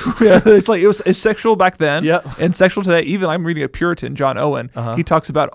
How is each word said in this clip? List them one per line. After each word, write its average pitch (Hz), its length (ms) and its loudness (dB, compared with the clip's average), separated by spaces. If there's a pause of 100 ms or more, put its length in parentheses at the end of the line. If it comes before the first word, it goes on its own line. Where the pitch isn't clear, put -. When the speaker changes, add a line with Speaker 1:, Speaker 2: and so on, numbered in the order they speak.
Speaker 1:
<laughs> 247 140 -4
yeah, 202 260 6
it's 208 200 6
like, 202 140 0
it 190 80 4
was, 202 160 0
it's 185 140 0
sexual 220 380 0
back 185 200 0
then 151 260 -2
Speaker 2:
Yep. 160 240 -2 (140)
Speaker 1:
and 170 160 0
sexual 185 260 2
today. 170 200 2
Even 180 260 -4
I'm 170 180 -4
reading 160 180 -4
a 131 40 -6
Puritan, 165 480 -4
John 135 220 -2
Owen. 131 360 -4
Speaker 2:
Uh-huh. 117 220 -6
Speaker 1:
He 170 80 -2
talks 160 240 -2
about 143 260 -2